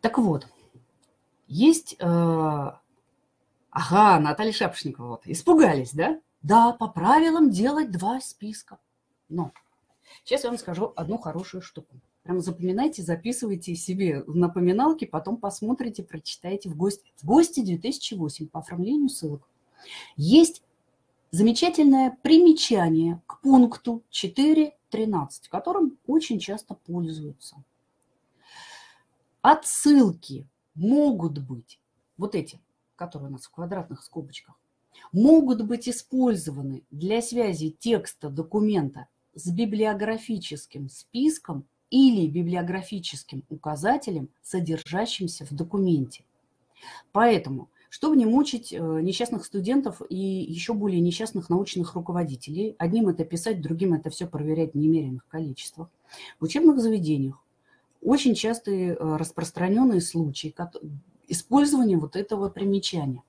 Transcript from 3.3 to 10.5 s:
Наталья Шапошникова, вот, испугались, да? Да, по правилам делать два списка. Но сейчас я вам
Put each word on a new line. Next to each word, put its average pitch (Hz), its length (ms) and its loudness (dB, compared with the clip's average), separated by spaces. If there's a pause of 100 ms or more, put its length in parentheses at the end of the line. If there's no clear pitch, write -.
Наталья 151 320 0
Шапошникова, 156 580 -6
вот, 117 180 -14
испугались, 170 680 4
да? 202 260 -2 (220)
Да, 233 320 6
по 226 160 -8
правилам 311 600 4
делать 254 400 -2
два 190 320 -4
списка. - 560 -16 (500)
Но 160 240 -6 (720)
сейчас 269 200 -2
я 233 40 -4
вам 233 100 -6